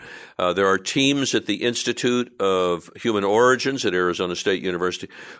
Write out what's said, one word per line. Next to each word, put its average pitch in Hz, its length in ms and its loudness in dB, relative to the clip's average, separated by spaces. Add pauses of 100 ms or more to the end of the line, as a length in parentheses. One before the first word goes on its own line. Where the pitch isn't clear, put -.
(380)
Uh, 90 140 2
there 95 140 2
are 95 120 4
teams 139 560 0
at 110 120 0
the 101 160 -4
Institute 120 800 -2
of 90 560 0
Human 104 280 0
Origins 123 600 2
at 90 80 0
Arizona 90 420 0
State 95 260 0
University 90 460 -4 (320)